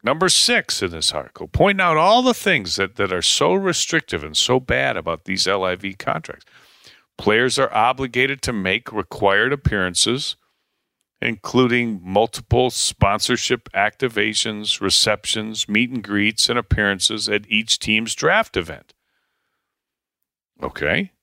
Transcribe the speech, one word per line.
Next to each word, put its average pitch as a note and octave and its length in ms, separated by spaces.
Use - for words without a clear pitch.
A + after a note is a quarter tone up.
Number D#3 260
six - 520
in F#2 100
this E2 200
article, D#2+ 380
point G3 320
out E3+ 160
all G3+ 240
the B3+ 120
things B2+ 440
that, G2 180
that G2 160
are F2+ 100
so D3+ 320
restrictive E3 720
and D#2 140
so B2+ 240
bad B2+ 340
about E2 300
these F#2+ 200
L F#2+ 200
I F#2 100
V G2 200
contracts. - 500
Players A#2 420
are C3+ 140
obligated B2+ 680
to B2+ 100
make G2 400
required G#2 580
appearances, A2 840
including A#2 800
multiple A2+ 680
sponsorship - 1000
activations, G#2+ 1080
receptions, G#2+ 880
meet A#2 220
and B2+ 100
greets, G#2 480
and A#2+ 80
appearances G#2 720
at G#2 180
each A2 300
team's A2 380
draft F#3+ 420
event. E2+ 380
Okay. D#2 480